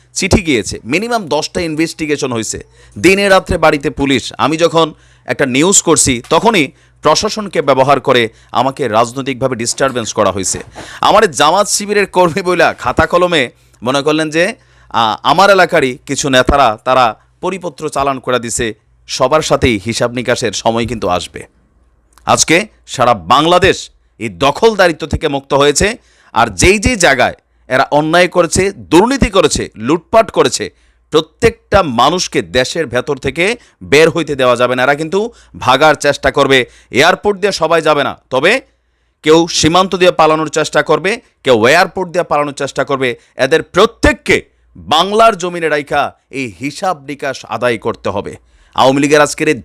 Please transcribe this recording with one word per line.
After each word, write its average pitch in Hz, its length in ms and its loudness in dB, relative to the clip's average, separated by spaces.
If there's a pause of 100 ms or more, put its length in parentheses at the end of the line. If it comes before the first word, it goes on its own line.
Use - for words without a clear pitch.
(140)
চিঠি 190 280 0
গিয়েছে, 135 440 -2
মিনিমাম 208 420 -4
দশটা 151 340 -4
ইনভেস্টিগেশন 151 720 -4
হয়েছে, 110 300 -6 (360)
দিনে 190 300 2
রাত্রে 190 280 2
বাড়িতে 156 320 0
পুলিশ। 135 480 -2
আমি 143 200 0
যখন 160 360 2 (320)
একটা - 200 -2
নিউজ 143 360 2
করছি, 135 480 0
তখনই 170 420 2 (300)
প্রশাসনকে 165 600 -2
ব্যবহার 135 380 2
করে 120 300 0 (220)
আমাকে 135 360 -2
রাজনৈতিকভাবে 123 680 -2
ডিস্টারবেন্স 120 580 -4
করা 101 180 2
হয়েছে। 92 280 -6 (420)
আমার 190 300 2
জামাত 156 360 2
শিবিরের 202 400 -2
কর্মী 180 340 0
বইলা 175 320 2
খাতা 131 320 -2
কলমে 170 440 0 (340)
মনে 131 180 -2
করলেন 156 280 -2
যে, 170 260 -2 (340)
আহ, 113 380 -2
আমার 175 220 4
এলাকারই 165 560 2
কিছু 143 240 -4
নেতারা 131 560 2
তারা 127 300 2 (260)
পরিপত্র 175 480 -8
চালান 139 300 -4
করে 123 200 -2
দিছে। 113 340 -6 (340)
সবার 143 340 0
সাথেই 135 440 0
হিসাব 120 260 -4
নিকাশের 120 420 -4
সময় 113 320 -2
কিন্তু 110 220 -6
আসবে। 87 400 -6 (760)
আজকে 160 420 2 (200)
সারা 120 260 0
বাংলাদেশ 151 800 0 (280)
এই 113 100 -8
দখলদারিত্ব 160 760 0
থেকে 156 200 -4
মুক্ত 143 260 -6
হয়েছে। 147 440 0 (360)
আর 117 140 2
যেই 160 320 0
যেই 185 160 -2
জায়গায় 135 380 2 (340)
এরা 127 240 0
অন্যায় 156 360 2
করেছে, 180 440 0
দুর্নীতি 208 580 2
করেছে, 151 460 0
লুটপাট 175 560 0
করেছে, 127 420 -2 (380)
প্রত্যেকটা 202 720 -2
মানুষকে 147 580 0
দেশের 127 460 -4
ভেতর 127 300 -4
থেকে 170 400 -4 (260)
বের 147 260 6
হইতে 147 260 -4
দেওয়া 127 200 2
যাবে 123 200 0
না। 127 80 -2
এরা 139 120 2
কিন্তু 165 360 -4 (260)
ভাগার 135 380 4
চেষ্টা 139 360 -2
করবে। 131 340 2 (260)
এয়ারপোর্ট 185 480 0
দিয়ে 196 120 -2
সবাই 165 300 0
যাবে 147 220 0
না, 113 260 -6
তবে 165 320 0 (640)
কেউ 165 240 4
সীমান্ত 175 480 0
দিয়ে 180 160 4
পালানোর 156 380 0
চেষ্টা 151 320 -2
করবে, 165 400 -2 (220)
কেউ 117 240 4
এয়ারপোর্ট 175 440 0
দিয়ে 170 120 -2
পালানোর 147 300 -2
চেষ্টা 139 300 -6
করবে। 131 320 -2 (200)
এদের 147 280 0
প্রত্যেককে - 880 0 (240)
বাংলার 190 640 0
জমিনে 175 320 -6
রাইখা 147 460 -4 (140)
এই 127 300 -8
হিসাব 147 440 -6
নিকাশ 139 420 -10
আদায় 117 320 -4
করতে 110 320 -6
হবে। 92 260 -8 (400)
আওয়ামী 135 260 0
লীগের 147 200 2
আজকের 147 260 -2
এই 123 180 -2